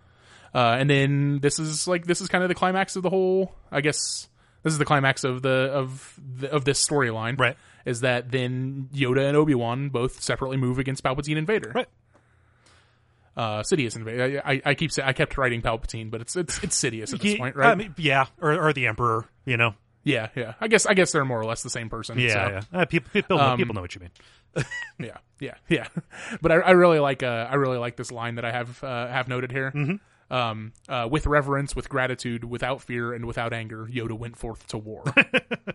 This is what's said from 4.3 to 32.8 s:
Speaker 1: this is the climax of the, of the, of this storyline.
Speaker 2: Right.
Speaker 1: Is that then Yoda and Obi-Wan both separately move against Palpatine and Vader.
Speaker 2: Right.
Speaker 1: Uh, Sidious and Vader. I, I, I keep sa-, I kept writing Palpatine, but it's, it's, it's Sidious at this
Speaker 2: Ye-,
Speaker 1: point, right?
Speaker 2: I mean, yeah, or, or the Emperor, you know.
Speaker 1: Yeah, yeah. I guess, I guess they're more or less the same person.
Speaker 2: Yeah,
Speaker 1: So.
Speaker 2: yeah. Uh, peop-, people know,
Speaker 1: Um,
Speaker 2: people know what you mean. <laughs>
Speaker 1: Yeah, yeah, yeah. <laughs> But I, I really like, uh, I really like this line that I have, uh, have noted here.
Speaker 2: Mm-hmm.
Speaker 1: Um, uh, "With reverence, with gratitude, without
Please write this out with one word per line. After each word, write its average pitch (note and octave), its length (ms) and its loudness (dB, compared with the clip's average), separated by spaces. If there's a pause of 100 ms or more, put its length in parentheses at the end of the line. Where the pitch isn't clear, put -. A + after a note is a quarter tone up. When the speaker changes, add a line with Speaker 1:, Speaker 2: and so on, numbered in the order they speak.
Speaker 1:
this D#3+ 100 0
is D3+ 60 -4
the D3 80 2
climax C3+ 360 4
of B2+ 200 -2
the, C3 320 2
of C3+ 440 -6 (200)
the, C3+ 120 -6
of C#3+ 140 0
this C3+ 220 2
storyline. A#2+ 520 0
Speaker 2:
Right. B2+ 180 4 (280)
Speaker 1:
Is B2 160 -2
that B2 300 0
then C3 640 -2
Yoda C3+ 340 2
and C#3+ 80 4
Obi-Wan C3+ 540 2
both B2 320 -2
separately C3 340 -2
move B2+ 220 0
against C3+ 260 -4
Palpatine D3 320 -2
and D#3 100 -2
Vader. G#3+ 280 -2
Speaker 2:
Right. A#3+ 140 -2 (1500)
Speaker 1:
Uh, G#2+ 260 -4
Sidious B2 340 0
and A2+ 100 -10
Vader. B2 400 -2
I, C#3 80 0
I, C3+ 100 -4
I C#3+ 100 2
keep D#3 180 -4
sa-, C3+ 140 -2
I C3+ 60 2
kept - 240 -2
writing A#2+ 240 0
Palpatine, A2+ 500 -4
but A2+ 120 -8
it's, - 140 -10
it's, F3+ 280 -4
it's - 180 -2
Sidious A2 300 -4
at - 80 -6
this G#3 120 2
Speaker 2:
Ye-, G3 60 -2
Speaker 1:
point, B2+ 160 -4
right? C#3 160 6
Speaker 2:
I A3 40 6
mean, F#3+ 240 -6
yeah, C#3 280 4 (140)
or, D#3 280 2
or D3+ 40 4
the C3+ 140 0
Emperor, A2+ 400 0 (180)
you B2 140 0
know. A#2 160 4 (300)
Speaker 1:
Yeah, A#2 300 0
yeah. A2+ 240 -6
I A3+ 100 -2
guess, G#3+ 180 6
I G#3+ 80 4
guess F#3 180 4
they're D3 120 2
more B2 160 -2
or A2 40 -2
less A2+ 180 -4
the C3 80 -8
same A#2 200 -8
person. A2+ 280 -6
Speaker 2:
Yeah, B2 140 4
Speaker 1:
So. G#2 60 4 (340)
Speaker 2:
yeah. F3+ 80 0
Uh, F3 60 6
peop-, - 260 -2
people F#3+ 240 2
know, D3 60 6
Speaker 1:
Um, C3 160 4
Speaker 2:
people B2 160 -2
know F#2+ 80 -6
what F2 120 -10
you E2+ 60 -16
mean. F2+ 100 -18 (440)
<laughs> D3 100 -2 (340)
Speaker 1:
Yeah, A2+ 200 -12 (200)
yeah, C3 160 -10 (140)
yeah. C3 200 0 (260)
<laughs> - 260 -12
But E3 120 4
I, - 20 8
I F3 160 6
really F3 280 10
like, C#3 240 2
uh, A#2+ 280 0
I C3+ 60 0
really C3 200 2
like A#2+ 200 -4
this B2 140 -8
line A#2 260 -6
that A#2 100 -4
I A#2 60 -2
have, B2 300 -6
uh, B2 260 -6
have B2+ 200 -2
noted B2+ 240 -4
here. C3+ 220 -2
Speaker 2:
Mm-hmm. D3 220 -2 (360)
Speaker 1:
Um, A2+ 400 -4 (160)
uh, B2 200 -2
"With D3 180 0
reverence, C#3 500 2
with B2+ 120 -6
gratitude, B2+ 540 -2
without A#2+ 400 -6